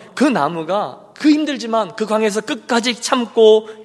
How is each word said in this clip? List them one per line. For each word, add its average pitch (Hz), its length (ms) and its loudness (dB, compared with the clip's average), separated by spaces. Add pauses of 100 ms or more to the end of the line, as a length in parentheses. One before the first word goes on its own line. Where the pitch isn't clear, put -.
(160)
그 - 80 0
나무가 170 960 -2
그 294 120 2
힘들지만 226 680 -2
그 214 100 -4
광야에서 214 360 0
끝까지 233 600 -4
참고 220 680 2 (180)